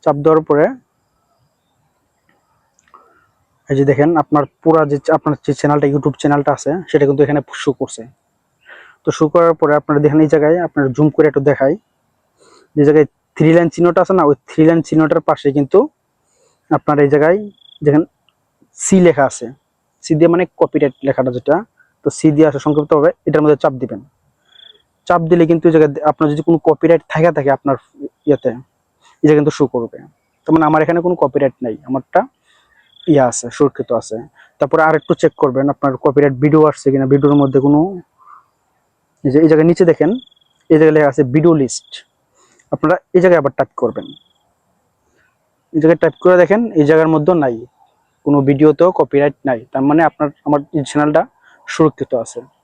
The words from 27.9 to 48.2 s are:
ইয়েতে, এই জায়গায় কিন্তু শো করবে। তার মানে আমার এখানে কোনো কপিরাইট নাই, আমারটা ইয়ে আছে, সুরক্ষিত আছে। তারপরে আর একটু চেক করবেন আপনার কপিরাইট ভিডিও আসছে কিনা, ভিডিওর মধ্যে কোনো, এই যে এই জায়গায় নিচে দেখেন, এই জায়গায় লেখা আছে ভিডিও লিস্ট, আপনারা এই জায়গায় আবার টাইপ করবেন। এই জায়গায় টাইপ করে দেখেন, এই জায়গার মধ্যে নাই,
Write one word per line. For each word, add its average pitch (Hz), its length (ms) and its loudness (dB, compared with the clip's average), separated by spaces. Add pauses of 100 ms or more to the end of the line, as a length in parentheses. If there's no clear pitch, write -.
ইয়েতে, 135 240 0 (680)
এই - 60 -2
জায়গায় 151 140 4
কিন্তু 147 160 -2
শো 151 60 0 (100)
করবে। 117 240 -8 (460)
তার - 120 -4
মানে 160 140 2
আমার 156 140 2
এখানে 170 220 -2
কোনো 180 180 -2
কপিরাইট 147 320 -2 (100)
নাই, 110 100 -6 (140)
আমারটা 135 320 -4 (880)
ইয়ে 139 180 4
আছে, - 160 -10 (120)
সুরক্ষিত 139 320 -4 (120)
আছে। - 160 -12 (420)
তারপরে 147 280 0
আর 160 120 2
একটু - 220 -4
চেক 156 200 0
করবেন 135 320 -2
আপনার 139 180 -4 (140)
কপিরাইট 143 280 0 (100)
ভিডিও 151 260 2
আসছে - 240 -6
কিনা, 135 200 0
ভিডিওর 143 280 2
মধ্যে 135 240 0
কোনো, 147 140 2 (1500)
এই 135 80 -2
যে 139 100 4
এই 160 60 4
জায়গায় 156 220 4
নিচে 175 200 0
দেখেন, 156 200 0 (580)
এই 160 100 4
জায়গায় 156 180 4
লেখা 151 140 2
আছে 143 100 -4 (140)
ভিডিও 160 260 2
লিস্ট, - 280 -8 (840)
আপনারা 160 200 0 (220)
এই 175 60 2
জায়গায় 180 180 4
আবার 139 160 -4
টাইপ 131 140 -4 (100)
করবেন। 110 260 -6 (1700)
এই 160 80 -2
জায়গায় 160 220 2
টাইপ 160 200 -2
করে 180 180 4
দেখেন, 190 200 2 (180)
এই 147 100 4
জায়গার 160 260 2
মধ্যে 151 180 0 (100)
নাই, 123 120 -2 (720)